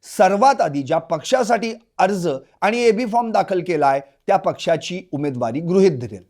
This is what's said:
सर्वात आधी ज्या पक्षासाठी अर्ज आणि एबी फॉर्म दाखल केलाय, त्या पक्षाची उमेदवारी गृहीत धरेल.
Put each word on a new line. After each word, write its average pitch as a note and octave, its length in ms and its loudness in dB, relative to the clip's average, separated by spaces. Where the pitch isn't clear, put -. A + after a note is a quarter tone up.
सर्वात G#3+ 440 4
आधी C#3+ 200 -2
ज्या C#3+ 160 -2
पक्षासाठी A3 760 -2
अर्ज F#3+ 300 0
आणि A3 180 0
एबी A#3 260 2
फॉर्म A3+ 260 -2
दाखल G3 360 0
केलाय, C#3+ 320 2
त्या G3 100 4
पक्षाची F3+ 640 -4
उमेदवारी C3 480 -4
गृहीत E3+ 400 2
धरेल. G#2 300 -12